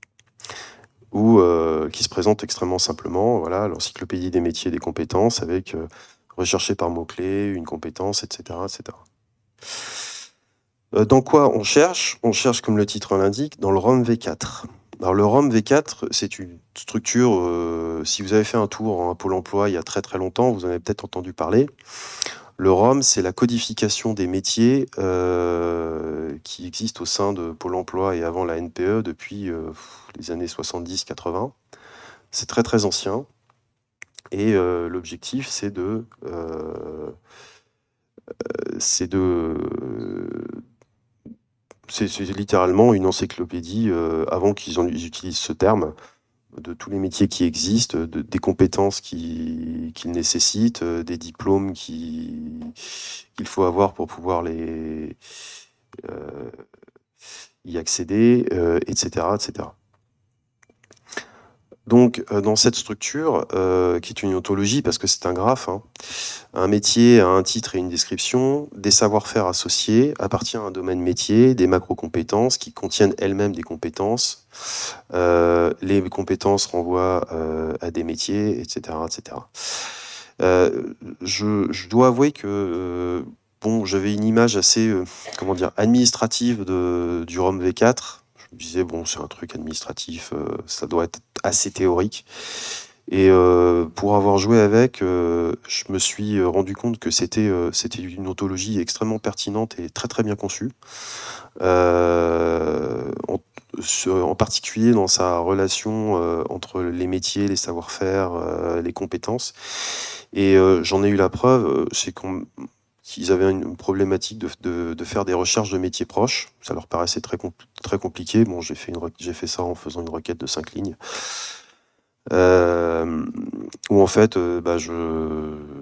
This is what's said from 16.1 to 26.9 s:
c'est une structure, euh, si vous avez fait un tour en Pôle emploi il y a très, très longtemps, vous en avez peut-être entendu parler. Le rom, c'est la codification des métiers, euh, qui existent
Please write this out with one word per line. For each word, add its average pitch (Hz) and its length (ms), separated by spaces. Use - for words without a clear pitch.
c'est - 300
une 87 180
structure, 117 640
euh, 82 640
si - 180
vous 95 100
avez 107 120
fait 107 120
un 107 100
tour 104 340
en 87 140
Pôle 95 200
emploi 101 340
il 98 60
y - 20
a 82 80
très, - 180
très - 160
longtemps, 92 320
vous 98 140
en 90 40
avez 87 120
peut-être - 240
entendu 92 280
parler. 104 360
Le 95 120
rom, 123 320
c'est - 180
la 92 100
codification 113 840
des 98 120
métiers, 113 600
euh, 85 1400
qui - 240
existent 110 360